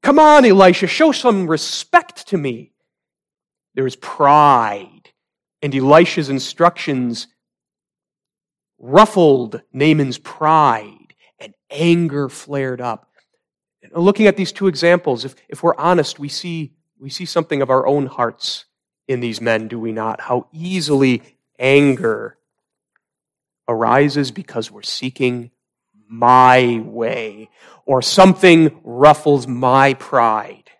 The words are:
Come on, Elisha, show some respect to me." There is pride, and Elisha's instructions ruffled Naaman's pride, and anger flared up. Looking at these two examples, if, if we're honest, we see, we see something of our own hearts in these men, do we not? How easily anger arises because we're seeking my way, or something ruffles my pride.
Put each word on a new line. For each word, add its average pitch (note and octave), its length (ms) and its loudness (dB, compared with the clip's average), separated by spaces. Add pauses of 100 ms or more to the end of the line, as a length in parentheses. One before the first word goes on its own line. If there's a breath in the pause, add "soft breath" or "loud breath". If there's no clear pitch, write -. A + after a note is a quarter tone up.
Come C#4 160 4
on, D4+ 260 8
Elisha, F#3+ 420 4
show D4+ 260 0
some G3+ 340 -2
respect - 800 -4
to G3 80 -4
me." C3+ 360 -8 (1000)
There C3+ 120 -4
is A#2+ 100 -8
pride, C3 1160 0 (500)
and C#3+ 120 -6
Elisha's D3 540 2
instructions C3+ 960 -4 (1500)
ruffled C#3+ 840 2 (100)
Naaman's C#3+ 460 0
pride, C#3+ 960 -2 (240)
and - 160 -20 (160)
anger D#3 580 -2
flared C3 540 -10
up. A#2 280 -12 (840)
Looking G3+ 340 0
at F#3+ 100 2
these F#3+ 160 -6
two G3 140 -6
examples, E3 580 -2
if, C3 100 -14 (140)
if - 140 -16
we're E3+ 140 -2
honest, E3 420 -2
we C#3+ 100 -12
see, E3 460 -12 (240)
we C3+ 100 -20
see F3+ 160 -14
something D#3+ 380 -4
of B2+ 80 -4
our C3 160 0
own C#3+ 180 -2
hearts - 600 -8 (420)
in B2+ 120 -6
these A#2 200 -8
men, A2 280 -4
do A#2 120 -12
we A2 120 -8
not? A2 280 -8
How - 320 -6
easily D3 720 -2 (360 soft breath)
anger B2+ 760 0 (1300)
arises C3 640 -2
because - 400 -12
we're G#2 120 -20
seeking B2 680 -8 (560)
my B2 760 4
way, A2+ 640 -10 (380 soft breath)
or C3 160 0
something E3+ 840 4
ruffles C#3+ 640 2
my C3 480 0
pride. A2+ 840 -4